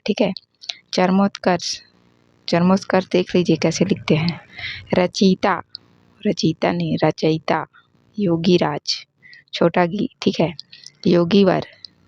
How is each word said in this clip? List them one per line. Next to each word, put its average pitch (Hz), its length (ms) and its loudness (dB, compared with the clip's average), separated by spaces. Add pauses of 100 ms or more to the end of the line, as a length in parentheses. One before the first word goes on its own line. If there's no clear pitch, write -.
ठीक - 160 -4
है। - 120 0 (600)
चरमोत्कर्ष, 185 880 0 (680)
चरमोत्कर्ष 185 640 2
देख 185 240 0
लीजिए 170 200 4
कैसे 160 300 0
लिखते - 300 0
हैं। 160 240 -2 (540)
रचयिता, 185 680 2 (640)
रचयिता 180 440 -2
नहीं, 170 320 -2
रचयिता। 160 600 0 (520)
योगीराज, 170 880 0 (480)
छोटा 175 320 2
गी, 175 240 -4 (120)
ठीक - 180 -2
है। 160 140 0 (540)
योगीवर, 175 580 4 (420)